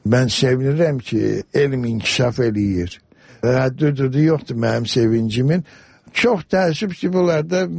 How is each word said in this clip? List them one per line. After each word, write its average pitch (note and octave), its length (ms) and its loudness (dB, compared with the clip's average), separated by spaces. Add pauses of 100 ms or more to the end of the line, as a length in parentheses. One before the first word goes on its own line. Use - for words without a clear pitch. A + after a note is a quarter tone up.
Mən B2 220 2
sevinirəm C3+ 720 0
ki, G#2 400 -2 (120)
elm C3+ 300 0
inkişaf A#2 540 -2
eləyir. G2+ 600 -2 (440)
Həddi-hüdudu C3 800 0
yoxdur D#3 320 0
mənim A#2 320 0
sevincimin. A#2 800 0 (480)
Çox A3+ 300 2
təəssüf F#3 520 0
ki, F3+ 180 -4
bunlarda, F3 540 0 (120)